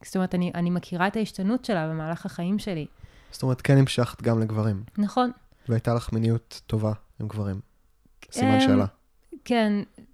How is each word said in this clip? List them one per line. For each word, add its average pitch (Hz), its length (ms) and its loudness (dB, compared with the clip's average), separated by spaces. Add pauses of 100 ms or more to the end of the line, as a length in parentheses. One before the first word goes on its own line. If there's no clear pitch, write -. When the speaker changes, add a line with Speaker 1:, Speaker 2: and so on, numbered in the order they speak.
Speaker 1:
זאת - 120 -10
אומרת, 185 200 0
אני, 180 200 0
אני 175 140 0
מכירה 175 380 -2
את 202 80 -2
ההשתנות 220 500 -2
שלה 160 240 0
במהלך 160 360 -6
החיים 190 340 -4
שלי. 165 260 -6 (460)
Speaker 2:
זאת - 120 -8
אומרת, 127 180 0
כן 139 160 6
המשכת 131 440 2
גם 117 180 2
לגברים. 107 440 0 (140)
Speaker 1:
נכון. 208 340 0 (380)
Speaker 2:
והייתה 117 240 0
לך 117 200 -2
מיניות 113 540 0
טובה 107 260 0 (260)
עם 110 80 -6
גברים. 101 320 -4 (720)
סימן 262 240 2
Speaker 1:
אמ, 262 40 6
Speaker 2:
שאלה. 262 260 4 (600)
Speaker 1:
כן, 220 280 2 (400)